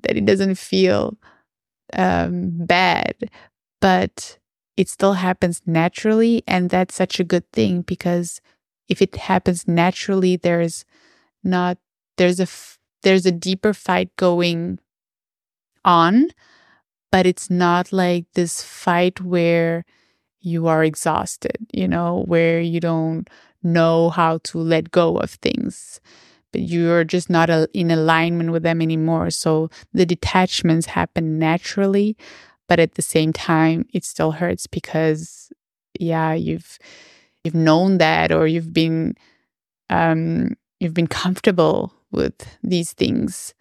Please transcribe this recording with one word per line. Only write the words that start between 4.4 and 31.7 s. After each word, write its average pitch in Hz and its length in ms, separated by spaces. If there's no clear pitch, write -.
it 190 140
still 196 240
happens 180 500
naturally. 220 840
And 180 220
that's 180 260
such - 240
a 185 60
good 175 260
thing, 196 300
because 175 640
if 180 100
it - 160
happens - 500
naturally, 185 680
there's 170 480
not, 180 360
there's 180 220
a - 20
f-, - 360
there's 185 200
a 185 80
deeper 185 400
fight 185 440
going 175 640
on, 185 460
but 185 140
it's 185 240
not 180 420
like 180 440
this 170 280
fight 180 600
where 170 600
you 165 260
are 160 180
exhausted, 160 720
you 185 160
know, 175 380
where 165 340
you 170 200
don't 160 500
know 170 480
how 165 340
to - 140
let 165 320
go 170 260
of - 140
things, - 720
but - 80
you're 170 440
just 175 260
not 165 180
a-, 160 240
in 170 180
alignment 165 640
with 165 100
them 165 200
anymore. 160 480
So 160 400
the 185 100
detachments 170 840
happen 165 500
naturally, 196 760